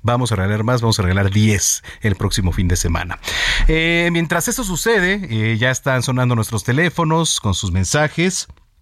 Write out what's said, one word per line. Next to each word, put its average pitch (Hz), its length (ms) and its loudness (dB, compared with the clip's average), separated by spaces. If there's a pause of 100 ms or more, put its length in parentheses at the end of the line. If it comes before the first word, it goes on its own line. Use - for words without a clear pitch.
Vamos 120 280 0
a 107 40 0
regalar 104 280 0
más, 123 180 0
vamos 113 180 2
a - 20 0
regalar 95 300 2
diez 107 520 2 (180)
el 104 140 0
próximo 95 380 0
fin 92 140 0
de 87 80 2
semana. 85 440 -2 (480)
Eh, 170 440 2
mientras 170 360 0
eso 247 160 -4
sucede, 190 680 0
eh, 110 280 0
ya 127 140 2
están 127 320 0
sonando 123 320 0
nuestros 110 280 -2
teléfonos 160 760 0
con 98 140 0
sus 95 160 -4
mensajes. 147 760 -2 (340)